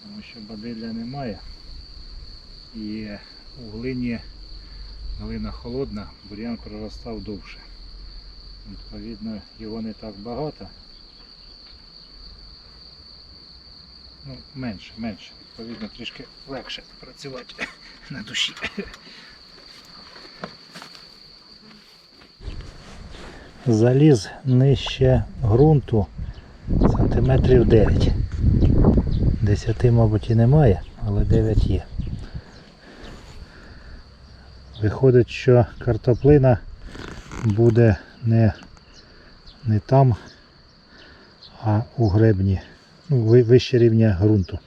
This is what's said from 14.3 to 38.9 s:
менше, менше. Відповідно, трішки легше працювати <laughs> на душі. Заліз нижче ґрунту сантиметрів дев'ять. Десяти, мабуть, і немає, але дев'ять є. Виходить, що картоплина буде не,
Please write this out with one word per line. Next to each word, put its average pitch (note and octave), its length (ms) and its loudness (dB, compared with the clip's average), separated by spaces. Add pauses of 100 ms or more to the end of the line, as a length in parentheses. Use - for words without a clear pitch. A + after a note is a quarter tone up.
менше, A#2+ 420 -12
менше. A2 340 -10 (100)
Відповідно, A2+ 460 -16
трішки - 360 -16 (240)
легше C3 340 -14 (180)
працювати - 680 -16 (160)
<laughs> - 260 -20
на D3 120 -12
душі. - 320 -6 (4000)
Заліз B2 640 4 (160)
нижче B2+ 800 2 (180)
ґрунту A#2 640 4 (920)
сантиметрів B2 680 4
дев'ять. G#2+ 460 4 (1300)
Десяти, A2 500 0
мабуть, A2 380 2
і A2+ 60 2
немає, A#2 460 4 (240)
але G#2 180 0
дев'ять A2 420 2
є. F#2 180 -2 (3000)
Виходить, B2 480 4
що B2 360 4 (200)
картоплина B2+ 720 4 (840)
буде A2+ 520 4 (280)
не, A2+ 300 4 (1120)